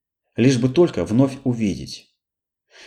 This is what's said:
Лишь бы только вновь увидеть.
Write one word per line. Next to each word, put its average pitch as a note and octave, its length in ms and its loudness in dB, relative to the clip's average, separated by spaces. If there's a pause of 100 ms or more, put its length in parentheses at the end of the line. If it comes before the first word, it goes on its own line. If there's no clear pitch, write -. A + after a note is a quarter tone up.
(360)
Лишь B2+ 220 4
бы C3 100 0
только D#3+ 360 0
вновь B2+ 400 0
увидеть. G2+ 720 -6 (720)